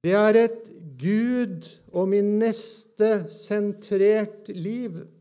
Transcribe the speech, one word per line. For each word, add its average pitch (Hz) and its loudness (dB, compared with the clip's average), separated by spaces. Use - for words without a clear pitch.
Det 175 2
er 214 6
et - -8
Gud 214 -2
og 185 0
min 202 2
neste 214 -2
sentrert 208 -2
liv 202 -8